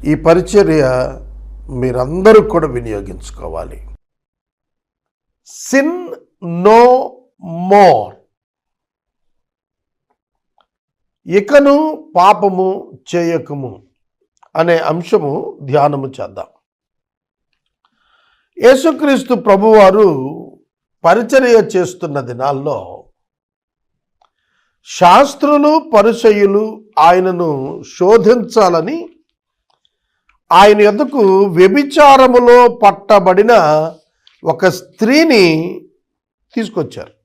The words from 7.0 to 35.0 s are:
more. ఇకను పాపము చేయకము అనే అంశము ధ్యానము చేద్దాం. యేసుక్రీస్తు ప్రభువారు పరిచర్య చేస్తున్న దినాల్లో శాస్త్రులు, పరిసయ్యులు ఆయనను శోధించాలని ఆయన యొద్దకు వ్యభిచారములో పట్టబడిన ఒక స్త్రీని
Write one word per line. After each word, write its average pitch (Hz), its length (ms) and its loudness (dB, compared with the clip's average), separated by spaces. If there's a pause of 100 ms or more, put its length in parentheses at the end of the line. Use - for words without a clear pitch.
more. 170 640 2 (3250)
ఇకను 285 760 0 (120)
పాపము 190 840 -2 (160)
చేయకము 143 680 -8 (760)
అనే 165 200 0
అంశము 160 840 -6
ధ్యానము 139 440 -2
చేద్దాం. 98 400 -16 (2250)
యేసుక్రీస్తు 269 720 0
ప్రభువారు 208 800 2 (920)
పరిచర్య 226 720 0
చేస్తున్న 151 420 -8
దినాల్లో 127 840 -8 (2000)
శాస్త్రులు, 294 960 2
పరిసయ్యులు 208 880 0 (140)
ఆయనను 165 840 0 (160)
శోధించాలని 208 1120 0 (1400)
ఆయన 208 280 6
యొద్దకు 208 640 0
వ్యభిచారములో 247 1200 4
పట్టబడిన 208 840 2 (920)
ఒక 165 220 -2
స్త్రీని 202 1120 -2 (760)